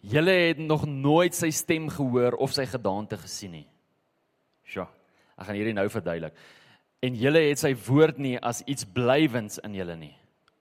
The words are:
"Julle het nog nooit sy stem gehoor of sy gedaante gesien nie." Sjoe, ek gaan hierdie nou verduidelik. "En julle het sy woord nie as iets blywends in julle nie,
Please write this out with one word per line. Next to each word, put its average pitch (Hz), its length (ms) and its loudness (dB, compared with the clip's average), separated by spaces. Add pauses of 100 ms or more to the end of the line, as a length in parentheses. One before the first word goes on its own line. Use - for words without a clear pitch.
"Julle 147 300 2
het 170 260 4
nog 156 280 0
nooit 151 480 4
sy 165 160 -2
stem 160 400 -2
gehoor 123 460 0
of 139 180 -2
sy 135 120 -2
gedaante 104 520 -4
gesien 90 340 -12
nie." 78 160 -16 (960)
Sjoe, 92 240 -10 (500)
ek 95 80 -16
gaan 101 100 -8
hierdie 107 180 -2
nou 101 160 0
verduidelik. 85 440 -6 (680)
"En 127 140 -2
julle 147 340 4
het 143 100 -2
sy 143 140 2
woord 135 440 4
nie 131 220 -4
as 120 280 -4
iets 135 180 -6
blywends 120 720 0
in 104 160 -12
julle 87 220 -6
nie, 76 200 -16 (460)